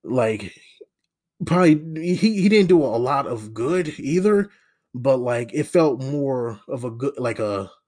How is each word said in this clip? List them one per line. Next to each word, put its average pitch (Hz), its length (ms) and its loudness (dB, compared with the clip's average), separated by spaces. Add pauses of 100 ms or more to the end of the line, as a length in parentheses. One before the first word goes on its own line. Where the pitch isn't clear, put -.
like, 110 520 -2 (920)
probably 160 680 2
he, 208 260 0
he 202 60 4
didn't 202 200 4
do 170 140 6
a 117 160 0
lot 139 280 -2
of 110 280 -8
good 151 340 -2 (120)
either, 202 500 2 (440)
but, 131 240 2
like, 120 340 -2
it 151 120 -2
felt 151 360 2
more 131 680 -4
of 127 160 -8
a 123 60 -8
good, 120 280 -6
like 120 200 -4
a, 101 320 -4 (180)